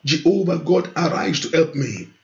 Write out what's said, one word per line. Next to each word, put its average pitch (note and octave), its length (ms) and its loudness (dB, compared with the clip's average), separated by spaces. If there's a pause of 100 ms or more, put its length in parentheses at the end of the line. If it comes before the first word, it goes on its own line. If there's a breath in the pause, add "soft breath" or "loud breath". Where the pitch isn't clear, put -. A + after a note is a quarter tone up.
Jehovah E3+ 540 2
God, D#3+ 360 0
arise D#3+ 460 -2
to - 80 -6
help D#3+ 260 2
me. A2+ 340 -6 (140)